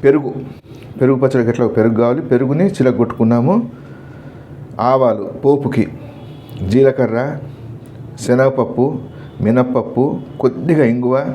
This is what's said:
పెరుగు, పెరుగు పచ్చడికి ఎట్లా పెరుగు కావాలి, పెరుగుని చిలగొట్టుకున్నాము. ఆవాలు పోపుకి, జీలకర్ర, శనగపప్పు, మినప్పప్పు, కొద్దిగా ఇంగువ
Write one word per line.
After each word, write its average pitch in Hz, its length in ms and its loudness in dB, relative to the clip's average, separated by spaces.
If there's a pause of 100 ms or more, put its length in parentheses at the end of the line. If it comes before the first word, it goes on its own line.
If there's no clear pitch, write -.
పెరుగు, 139 300 4 (640)
పెరుగు 135 240 4
పచ్చడికి 123 300 2
ఎట్లా 120 140 0 (100)
పెరుగు 110 240 4
కావాలి, 123 220 2 (100)
పెరుగుని 139 340 2 (120)
చిలగొట్టుకున్నాము. 120 760 2 (1400)
ఆవాలు 117 340 2 (200)
పోపుకి, 135 420 2 (880)
జీలకర్ర, 131 440 4 (1080)
శనగపప్పు, 127 600 2 (640)
మినప్పప్పు, 123 580 2 (380)
కొద్దిగా 147 500 2
ఇంగువ 123 240 0 (180)